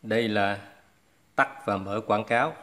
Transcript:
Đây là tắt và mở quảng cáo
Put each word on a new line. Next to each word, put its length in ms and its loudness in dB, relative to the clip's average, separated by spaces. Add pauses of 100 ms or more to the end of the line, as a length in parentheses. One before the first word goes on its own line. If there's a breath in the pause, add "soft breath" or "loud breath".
Đây 260 0
là 300 2 (760)
tắt 300 0
và 100 0
mở 300 -4
quảng 180 2
cáo 380 0